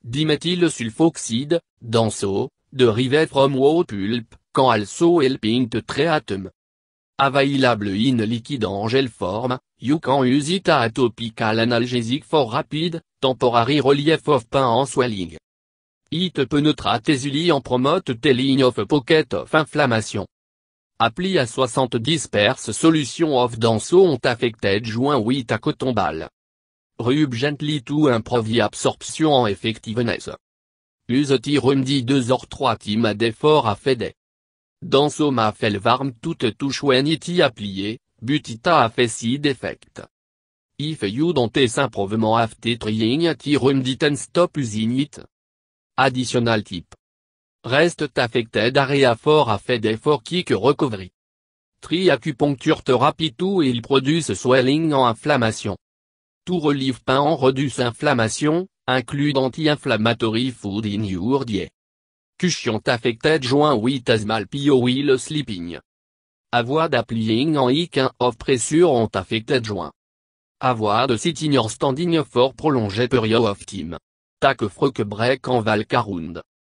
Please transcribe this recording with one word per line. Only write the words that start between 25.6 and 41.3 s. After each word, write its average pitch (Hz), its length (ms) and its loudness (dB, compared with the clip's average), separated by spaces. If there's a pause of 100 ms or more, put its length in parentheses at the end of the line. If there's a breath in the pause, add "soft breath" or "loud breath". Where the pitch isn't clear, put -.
ball. 80 360 -2 (720)
Rub 135 320 0
gently 147 480 -4
to 147 280 2
improve 117 380 0
the 113 120 0
absorption - 720 -2
and 123 180 4
effectiveness. 110 840 -4 (760)
Use 135 220 0
the 139 320 0
remedy 135 420 0
deux 123 300 0
heures - 180 -2
trois 123 240 0
team 107 320 -2
a 104 80 0
day 113 160 0
for 151 340 2
a 104 120 0
fede. 117 360 -2 (720)
Danso 143 460 2
ma 110 220 0
fait 113 180 -2
le 101 80 -2
varm 123 420 0
toute 135 380 -4
touche 139 240 -6
when 139 240 2
it 160 220 -4
y 175 120 -2
applié, 104 600 -4 (200)
but 143 280 -4
it 113 180 -8
a 147 220 4
fait 123 180 0
side 123 400 -4
effect. - 540 -8 (760)
If 151 280 -6
you 135 280 0